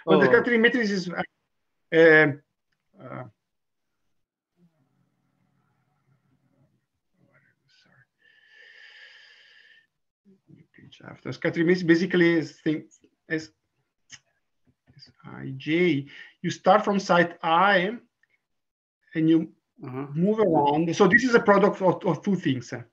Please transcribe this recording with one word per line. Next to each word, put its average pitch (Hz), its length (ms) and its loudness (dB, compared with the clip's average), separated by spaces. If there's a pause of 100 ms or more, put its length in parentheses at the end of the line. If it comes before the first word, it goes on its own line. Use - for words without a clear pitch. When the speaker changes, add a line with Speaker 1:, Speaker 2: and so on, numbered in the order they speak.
Speaker 1:
Well, 160 140 4
the - 80 4
Speaker 2:
Oh. - 40 4
Speaker 1:
scattering 240 300 2
matrix 233 280 0
is, 185 180 -6
uh, 170 60 -12 (800)
um, 156 480 4 (600)
uh, 127 220 -16 (4000)
sorry. - 220 -20 (2750)
Page - 320 -20
after. - 240 -16
Scattering 160 360 -4
matrix 185 160 0
basically 170 500 2
is 151 260 -6
thing, 156 240 -6 (460)
is, 156 220 -10 (1500)
is - 120 -20 (160)
I 135 300 -14
J. 151 520 -2 (340)
You 175 80 -4
start 202 340 2
from 202 160 -2
site 175 420 0
I 185 560 0 (1160)
and 160 160 -2
you 165 240 0 (300)
Speaker 2:
Uh-huh. 135 320 -12
Speaker 1:
move 202 240 -2
around. 160 560 0
So 208 100 4
this 180 200 2
is 233 100 0
a 226 40 8
product 196 420 2
of, 180 140 0 (100)
of 170 180 -4
two 196 220 -2
things. 127 260 -4
Uh, 117 220 -14